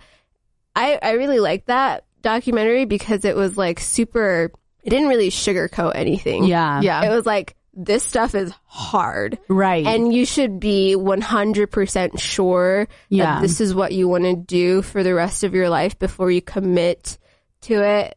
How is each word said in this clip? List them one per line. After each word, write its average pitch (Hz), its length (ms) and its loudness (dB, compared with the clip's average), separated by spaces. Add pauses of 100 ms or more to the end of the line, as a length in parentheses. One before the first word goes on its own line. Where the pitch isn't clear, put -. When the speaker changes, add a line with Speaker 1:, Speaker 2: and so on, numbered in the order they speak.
(760)
Speaker 1:
I, 277 280 0
I 220 100 0
really 262 280 2
liked 190 260 -2
that 262 380 0 (180)
documentary 233 640 0
because 208 400 -2
it 202 120 2
was, 196 200 0
like, 175 240 -2
super, 190 680 0 (320)
it - 80 -6
didn't 277 180 2
really 220 220 2
sugarcoat 175 640 -2
anything. - 500 -2
Speaker 2:
Yeah. 165 360 2
Speaker 3:
Yeah. 165 240 2
Speaker 1:
It 214 100 2
was 233 120 0
like, 208 280 -2 (200)
"This 196 280 0
stuff 226 320 -2
is 190 180 -2 (120)
hard." - 760 -4 (100)
Speaker 2:
Right. 190 380 2
Speaker 1:
And 226 260 2
you 247 120 2
should 220 340 -2
be 196 380 2
one 190 240 0
hundred 208 500 0
percent 196 480 -2
sure 185 720 0 (200)
Speaker 2:
Yeah. 190 160 2 (120)
Speaker 1:
that - 60 -2
this 175 180 -2
is 202 120 0
what 185 200 0
you 185 160 0
wanna 180 260 2
do 180 480 0
for 190 220 -4
the 180 100 2
rest 175 300 -2
of 185 100 -4
your 185 140 2
life 170 300 0
before 185 320 -2
you 175 100 2
commit 175 800 -2 (440)
to 233 120 -2 (100)
it, 208 320 0